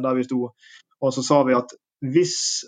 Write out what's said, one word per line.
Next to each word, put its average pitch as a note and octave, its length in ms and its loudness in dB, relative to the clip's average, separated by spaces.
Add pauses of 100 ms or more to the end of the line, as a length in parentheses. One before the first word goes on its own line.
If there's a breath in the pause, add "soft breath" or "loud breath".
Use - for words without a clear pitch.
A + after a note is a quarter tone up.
der C3 160 -2
vi B2+ 80 0
sto, B2 240 -4
og - 640 -8
så C3+ 120 -4
sa C#3+ 180 4
vi B2+ 140 2
at B2 180 -4 (260)
hvis - 680 -2